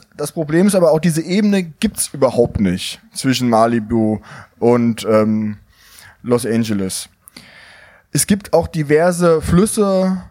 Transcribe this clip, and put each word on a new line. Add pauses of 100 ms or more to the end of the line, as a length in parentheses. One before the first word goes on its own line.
(160)
Das
Problem
ist
aber
auch,
diese
Ebene
gibt's
überhaupt
nicht (120)
zwischen
Malibu (400)
und,
ähm, (680)
Los
Angeles. (1040)
Es
gibt
auch
diverse
Flüsse